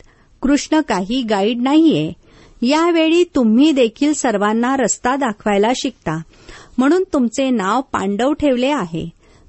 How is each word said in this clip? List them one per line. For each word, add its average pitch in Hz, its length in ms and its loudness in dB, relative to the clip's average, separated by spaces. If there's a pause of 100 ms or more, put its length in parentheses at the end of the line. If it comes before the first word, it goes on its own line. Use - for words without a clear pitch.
(420)
कृष्ण 247 400 0
काही 214 400 -4
गाईड 220 400 -2
नाहीये. 254 520 2 (480)
यावेळी 320 640 2 (120)
तुम्ही 254 360 4
देखील 269 420 0
सर्वांना 226 640 -2
रस्ता 247 380 -2
दाखवायला 214 600 -2
शिकता, 165 460 -6 (560)
म्हणून 302 260 2 (100)
तुमचे 262 360 -2
नाव 220 320 0
पांडव 202 520 -4
ठेवले 262 340 0
आहे. 165 420 -4 (400)